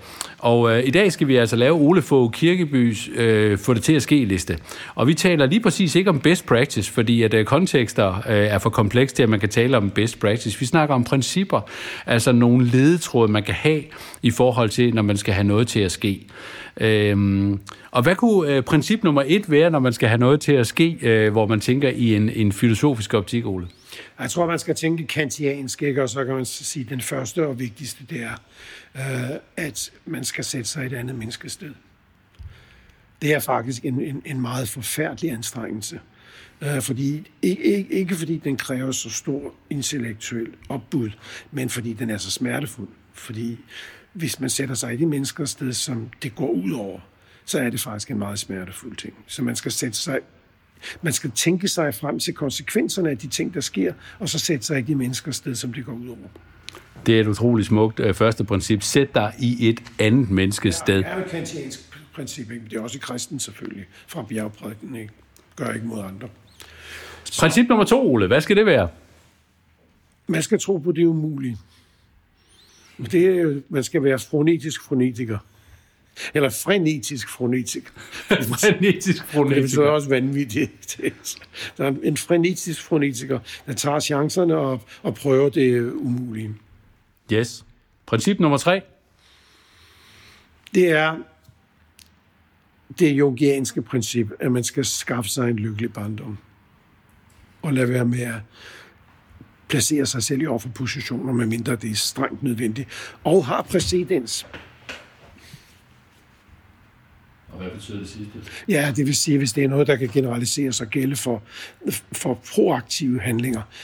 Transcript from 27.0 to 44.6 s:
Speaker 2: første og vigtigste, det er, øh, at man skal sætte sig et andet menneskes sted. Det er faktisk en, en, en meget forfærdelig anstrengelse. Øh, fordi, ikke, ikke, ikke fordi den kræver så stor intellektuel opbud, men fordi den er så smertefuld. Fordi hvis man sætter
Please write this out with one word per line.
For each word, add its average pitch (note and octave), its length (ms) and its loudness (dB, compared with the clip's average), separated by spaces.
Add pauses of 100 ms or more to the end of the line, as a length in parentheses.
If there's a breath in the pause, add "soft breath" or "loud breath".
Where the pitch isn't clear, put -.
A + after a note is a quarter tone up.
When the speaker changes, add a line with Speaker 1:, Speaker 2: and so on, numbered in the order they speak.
Speaker 2:
første C#3 460 -4
og B2+ 120 -6
vigtigste, B2+ 500 -10
det D3+ 140 -8
er, A2+ 180 -10 (540 loud breath)
øh, C3 420 -6 (200)
at D#3 340 -8 (140)
man D#3+ 180 -8
skal - 200 -8
sætte - 260 -6
sig C#3+ 160 -8
et B2+ 80 -8
andet B2+ 220 -8
menneskes A#2 360 -12
sted. D#3 200 -14 (1500 soft breath)
Det D3 120 0
er D3 60 0
faktisk B2 460 -4
en, C3+ 160 -4
en, C#3+ 240 -8
en C3+ 160 -6
meget B2+ 280 -6
forfærdelig D3+ 600 -6
anstrengelse. A2 680 -10 (640 loud breath)
Øh, C#3+ 200 -2
fordi, C#3 460 -4 (140)
ikke, F3+ 220 0
ikke, G3+ 300 0
ikke F#3+ 220 -2
fordi D#3+ 280 -4
den C3+ 140 -2
kræver C3 340 -6
så B2 180 -6
stor C#3 440 -8 (160)
intellektuel A#2 800 -6 (220)
opbud, B2+ 400 -4 (420 loud breath)
men C3 180 -6
fordi A#2 240 -6
den A2+ 160 -6
er G#2+ 80 -4
så F#2+ 140 -8
smertefuld. A#2 580 -6 (240)
Fordi A#2 440 -10 (560 loud breath)
hvis E3 260 -6
man C3 100 -4
sætter C3 260 -4